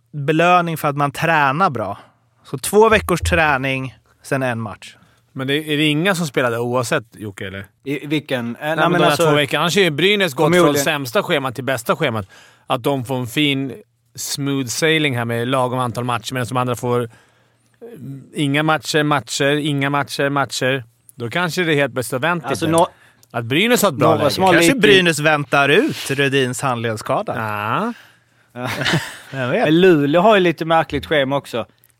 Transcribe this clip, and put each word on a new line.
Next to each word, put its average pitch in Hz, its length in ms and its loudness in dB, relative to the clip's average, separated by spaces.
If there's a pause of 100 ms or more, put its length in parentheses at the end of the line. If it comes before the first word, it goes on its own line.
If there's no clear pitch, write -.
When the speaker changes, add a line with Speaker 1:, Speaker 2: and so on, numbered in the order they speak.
(120)
Speaker 1:
belöning 165 640 2
för 156 100 -4
att 143 100 -2
man 143 140 0
tränar 160 580 2
bra. 104 280 -6 (460)
Så - 140 -10
två 214 320 4
veckors 190 320 2
träning, 135 760 0 (280)
sen 135 200 -4
en 123 160 -2
match. 104 360 -12 (400)
Speaker 2:
Men 131 120 -6
det, 139 80 -2
är 151 220 -2
det 151 80 2
inga 156 300 0
som 165 120 -4
spelade 123 320 0
oavsett, 123 520 -2
Jocke, 101 360 -12
eller? 98 180 -12 (180)
Speaker 3:
I 143 240 -8
vilken? 123 480 -4
Eh, - 60 -16
nej, 151 80 -4
Speaker 2:
Ja, 160 60 -2
men 160 160 2
Speaker 3:
men 175 100 2
Speaker 2:
de - 20 4
här - 80 4
Speaker 3:
alltså, 156 180 2
Speaker 2:
två 147 60 4
veckorna. 147 260 0
Annars 165 160 0
är 208 60 4
ju 175 60 2
Brynäs 175 440 0
gått 151 120 0
från 160 80 4
Speaker 3:
förmodligen. 151 300 4
Speaker 2:
sämsta 147 400 -2
schemat 135 320 -2
till 135 80 -8
bästa 131 320 -2
schemat. 113 320 -2 (400)
Att 127 160 -4
de 139 220 -2
får 131 100 -4
en 123 120 -4
fin 139 460 -2 (420)
smooth 139 520 -4
sailing 151 500 0
här 117 80 -2
med 117 220 -4
lagom 127 320 0
antal 120 240 -4
matcher, 123 300 -4
medan 127 140 -4
de 123 100 -4
andra 123 180 -2
får, 123 280 -2
eh, 113 60 -8 (1200)
inga 151 300 0
matcher, 156 400 0
matcher, 143 520 0
inga 143 340 -2
matcher, 139 400 -2
matcher. 135 540 -2 (320)
Då 117 140 -8
kanske 175 340 -2
det 160 120 0
helt 139 180 0
plötsligt 127 280 -4
har 151 80 0
vänt 175 160 -2
Speaker 3:
Alltså, 135 200 -4
Speaker 2:
lite. 160 120 2
Speaker 3:
nå- 165 100 4 (440)
Speaker 2:
Att 117 140 -6
Brynäs 196 360 2
har 202 80 2
ett 147 60 -4
bra 117 140 2
Speaker 3:
några 107 140 2
Speaker 2:
läge. 143 80 2
Speaker 3:
som - 120 0
har 185 100 6
Speaker 1:
Kanske 170 200 4
Speaker 3:
lite 214 140 2
Speaker 1:
Brynäs 180 320 6
väntar 147 500 2
ut 220 420 0
Rödins 135 500 0
handledsskada. 120 760 -4
Speaker 2:
Ja. 113 560 -4 (600)
Speaker 3:
Ja. 123 140 -8 (320)
Speaker 1:
<laughs> - 300 -16
Vem 131 180 -4
vet? 165 140 0
Speaker 3:
Men 160 180 4
Luleå 160 400 6
har 220 140 6
ju 202 60 4
lite 170 240 0
märkligt 160 400 0
schema 139 320 0
också. 123 280 -6 (340)